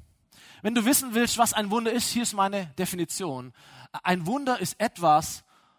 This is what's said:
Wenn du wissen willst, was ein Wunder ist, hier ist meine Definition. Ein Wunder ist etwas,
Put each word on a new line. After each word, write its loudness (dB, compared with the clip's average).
Wenn -2
du 2
wissen 2
willst, 0
was 2
ein -2
Wunder 0
ist, -2
hier -2
ist -4
meine 0
Definition. -4
Ein 2
Wunder 0
ist -6
etwas, 2